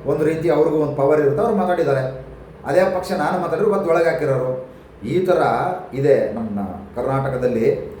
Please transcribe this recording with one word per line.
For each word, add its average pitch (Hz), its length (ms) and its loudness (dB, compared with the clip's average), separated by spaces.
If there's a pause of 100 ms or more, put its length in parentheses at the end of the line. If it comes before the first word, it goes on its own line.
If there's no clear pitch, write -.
ಒಂದು 156 200 0
ರೀತಿ 160 240 0
ಅವ್ರಿಗೂ 151 280 4
ಒಂದು 147 180 0
ಪವರ್ 147 260 4
ಇರುತ್ತೆ, 143 200 2
ಅವ್ರು 226 140 2
ಮಾತಾಡಿದ್ದಾರೆ. 147 720 0 (380)
ಅದೇ 151 140 2
ಪಕ್ಷ 190 320 0
ನಾನು 165 280 -2
ಮಾತಾಡಿದ್ರು 175 320 0
ಮತ್ತೆ 170 180 0
ಒಳಗೆ 165 200 4
ಹಾಕಿರೋರು. 127 580 -2 (400)
ಈ 180 180 0
ಥರ 165 160 4 (520)
ಇದೆ 135 400 2
ನಮ್ಮ 107 260 -4 (360)
ಕರ್ನಾಟಕದಲ್ಲಿ. 120 840 0 (200)